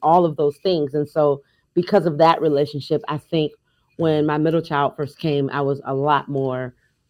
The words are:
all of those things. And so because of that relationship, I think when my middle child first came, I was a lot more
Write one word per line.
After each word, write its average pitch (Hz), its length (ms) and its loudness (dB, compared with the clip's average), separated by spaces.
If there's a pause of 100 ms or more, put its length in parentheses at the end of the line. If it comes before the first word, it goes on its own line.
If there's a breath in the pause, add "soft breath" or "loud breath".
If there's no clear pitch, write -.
all 170 240 4
of 151 100 -4
those 147 220 0
things. 156 340 -2
And 147 160 -2
so 147 340 0 (300)
because 180 320 0
of 151 140 -2
that 165 240 4
relationship, 147 680 0
I 151 80 -4
think 151 360 -4 (440)
when 156 300 2
my 151 100 0
middle 156 240 0
child 147 360 -2
first 143 220 -10
came, 143 320 -2
I 143 120 -4
was 139 240 -2
a 135 80 -6
lot 139 340 0
more 127 460 -6 (360)